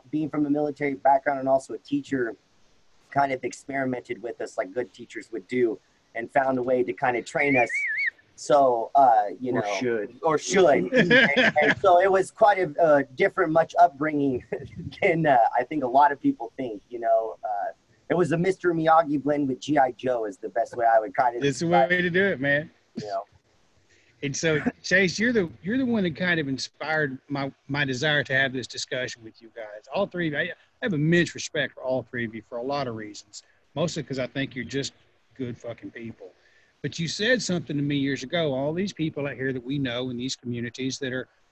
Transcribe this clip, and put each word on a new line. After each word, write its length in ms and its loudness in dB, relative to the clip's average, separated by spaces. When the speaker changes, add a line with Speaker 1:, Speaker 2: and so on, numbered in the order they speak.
Speaker 1:
being 180 -2
from 160 0
a 40 -6
military 440 -2
background 460 2
and 100 -4
also 240 0
a 60 -10
teacher, 560 -4
kind 220 0
of 140 -6
experimented 760 -6
with 200 -10
us 160 -10
like 160 -6
good 200 -8
teachers 380 -16
would 160 -10
do 320 0
and 160 -8
found 260 2
a 40 -2
way 220 0
to 80 -4
kind 240 -2
of 80 -2
train 320 0
us. 140 4
So, 600 4
uh, 320 6
you 140 -4
Speaker 2:
Or 80 0
Speaker 1:
know, 180 -2
Speaker 2:
should. 420 -2
Speaker 1:
or 160 2
should. 560 4
Speaker 3:
<laughs> 0 -
Speaker 1:
And, 200 4
and 680 4
so 200 6
it 100 4
was 200 2
quite 280 4
a, 140 -2
a 200 6
different, 380 0
much 260 2
upbringing 640 2
<laughs> 300 -10
than, 240 2
uh, 120 6
I 60 0
think 220 -4
a 20 -2
lot 240 6
of 100 -8
people 360 -2
think, 320 -8
you 100 -10
know. 460 0
Uh, 260 -6
it 80 0
was 160 2
a 40 0
Mister 360 0
Miyagi 500 4
blend 240 0
with 140 -4
G 160 0
I 160 2
Joe 320 -2
is 100 -8
the 140 -10
best 260 -4
way 100 0
I 140 6
would 160 -6
kind 220 2
of 40 -4
Speaker 3:
That's 180 0
the 80 -2
Speaker 1:
describe 240 4
Speaker 3:
way 80 2
Speaker 1:
it. 20 0
Speaker 3:
to 80 0
do 160 2
it, 160 -2
man. 280 0
Speaker 1:
You 100 -10
know. 160 -6
Speaker 3:
And 140 -4
so, 260 0
Chase, 360 2
you're 160 0
the, 160 0
you're 140 -2
the 80 0
one 180 0
that 140 -2
kind 220 0
of 100 -4
inspired 680 -4
my, 220 -4
my 160 0
desire 380 0
to 100 -4
have 180 2
this 160 -8
discussion 560 -8
with 180 -20
you 140 -20
guys. 380 -14
All 140 0
three 200 -4
of 60 -4
you, 60 -4
I, 20 -2
I 120 -6
have 120 -2
immense 420 2
respect 380 -6
for 100 -18
all 260 -2
three 160 -6
of 100 -10
you 140 -12
for 80 -10
a 60 -8
lot 240 -4
of 80 -8
reasons, 480 -16
mostly 280 -4
'cause 160 -8
I 80 -4
think 280 -6
you're 100 -8
just 280 -6
good 220 -8
fucking 340 -14
people. 400 -16
But 180 -8
you 80 -4
said 340 0
something 340 -4
to 60 0
me 160 -2
years 260 -2
ago, 300 -2
all 180 -2
these 220 -4
people 340 -6
out 80 -8
here 160 -4
that 120 -6
we 160 -4
know 320 -4
in 60 -8
these 180 -6
communities 640 -8
that 140 -6
are 140 -8